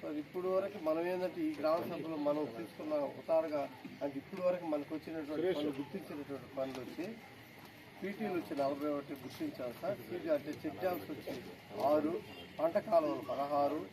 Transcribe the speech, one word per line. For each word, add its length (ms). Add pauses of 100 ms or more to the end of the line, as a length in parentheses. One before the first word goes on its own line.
(140)
ఇప్పుడు 340
వరకు 360
మనం 240
ఏంటంటే 320
ఈ 200
గ్రామ 200 (100)
సభలో 260
మనం 280 (140)
తీసుకున్న 360 (260)
ఉతారుగా 420 (400)
అంటే 160
ఇప్పుడు 300
వరకు 180
మనకు 280
వచ్చినటువంటి 480 (120)
పనులు, 240
గుర్తించినటువంటి 720 (100)
పనులు 260
వచ్చి 220 (960)
పీటీలు 360
వచ్చి 240
నలభై 260
ఒకటి 260 (100)
గుర్తించాం 480 (100)
సార్. 240
సీజీ 220
అంటే 220
చెక్ 300
డ్యామ్స్ 300
వచ్చి 240 (560)
ఆరు, 240 (440)
పంట 200
కాలువలు 520
పదహారు 500 (120)